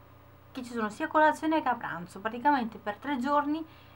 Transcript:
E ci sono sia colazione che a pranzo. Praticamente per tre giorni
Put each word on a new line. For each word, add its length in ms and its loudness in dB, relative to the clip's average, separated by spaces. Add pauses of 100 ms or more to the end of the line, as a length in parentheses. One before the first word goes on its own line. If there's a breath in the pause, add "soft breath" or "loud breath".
(580)
E 60 -8
ci 80 -12
sono 180 -2
sia 160 -4
colazione 560 4
che 60 0
a 80 0
pranzo. 420 -10
Praticamente 600 0
per 180 -6
tre 220 -4
giorni 460 0 (320 loud breath)